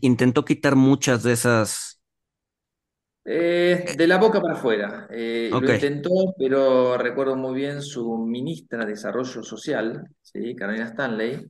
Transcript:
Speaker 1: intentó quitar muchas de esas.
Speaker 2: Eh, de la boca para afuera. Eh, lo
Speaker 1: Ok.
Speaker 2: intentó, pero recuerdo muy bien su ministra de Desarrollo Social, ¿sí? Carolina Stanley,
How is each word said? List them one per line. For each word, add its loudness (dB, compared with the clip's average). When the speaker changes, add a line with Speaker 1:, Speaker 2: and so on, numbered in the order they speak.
Speaker 1:
intentó 4
quitar 2
muchas 4
de 4
esas. 0
Speaker 2:
Eh, 0
de 4
la 6
boca 4
para -2
afuera. -2
Eh, -4
lo 0
Speaker 1:
Ok. 2
Speaker 2:
intentó, 0
pero 2
recuerdo -2
muy -6
bien -6
su -6
ministra -6
de -6
Desarrollo -8
Social, -6
¿sí? -10
Carolina -6
Stanley, -6